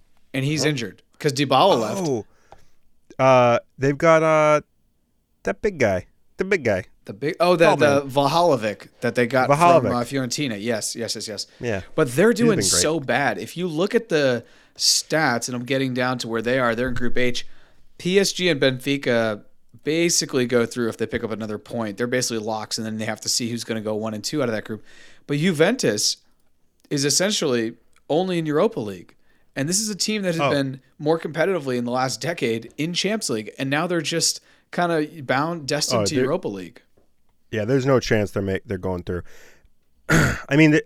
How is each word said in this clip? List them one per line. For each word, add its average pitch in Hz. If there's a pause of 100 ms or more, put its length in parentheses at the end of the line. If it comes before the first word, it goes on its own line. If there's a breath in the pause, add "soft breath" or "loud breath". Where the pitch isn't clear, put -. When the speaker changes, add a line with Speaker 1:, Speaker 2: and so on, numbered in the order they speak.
(340)
Speaker 1:
And 131
he's 143
Speaker 2:
Oh. 151
Speaker 1:
injured 117 (180)
'cause 147
Dybala 139
left. 147
Speaker 2:
Oh. 117 (920 soft breath)
Uh, 123 (180)
they've 139
got, 160
uh, 151 (840)
that 196
big 196
guy. 98 (320)
The 190
big 190
guy. 98 (180)
Speaker 1:
The 117
big, 123
oh, 180
the, 165
Speaker 2:
Tall 156
Speaker 1:
the 143
Speaker 2:
man. 139
Speaker 1:
Vlahovic 139 (140)
that 117
they 123
got 127
Speaker 2:
Vlahovic. 160
Speaker 1:
from, 104
uh, 120
Fiorentina. 127
Yes, 110
yes, 113
yes, 104
yes. 101 (140 soft breath)
Speaker 2:
Yeah. 107 (120)
Speaker 1:
But 135
they're 202
Speaker 2:
He's 202
Speaker 1:
doing 233
Speaker 2:
been 190
great. - (180)
Speaker 1:
so 160
bad. 127
If 110
you 180
look 170
at -
the 135 (320 soft breath)
stats, 147
and 123
I'm 123
getting 135
down 127
to 117
where 113
they 123
are, 120
they're 123
in 123
Group 120
H. 120 (520 soft breath)
P 185
S 196
G 180
and 143
Benfica 127 (420)
basically 160
go 120
through 117
if -
they 110
pick 117
up 107
another 107
point. 107
They're 123
basically 120
locks, 110
and 113
then 110
they 110
have 110
to 113
see 120
who's 117
gonna 113
go 107
one 107
and 107
two 151
out 120
of 110
that 104
group. 107 (420 soft breath)
But 147
Juventus 160 (720)
is 143
essentially 139 (360)
only 180
in 160
Europa 156
League. 98 (400)
And 139
this 180
is 220
a 214
team 214
that 180
has 165
Speaker 2:
Oh. 139
Speaker 1:
been 135 (160)
more 160
competitively 160
in 120
the 120
last 127
decade 120
in 165
Champs 208
League, 110
and 135
now 151
they're 175
just - (320 soft breath)
kinda 170 (160)
bound, 147
destined 135
Speaker 2:
Oh, -
Speaker 1:
to 101
Speaker 2:
they're 127
Speaker 1:
Europa 156
League. 92 (680)
Speaker 2:
Yeah, 107
there's 127
no 135
chance 107
they're 101
ma-, 95
they're 98
going 92
through. 87 (460 soft breath)
<clears throat> -
I 139
mean, 156
th-, 156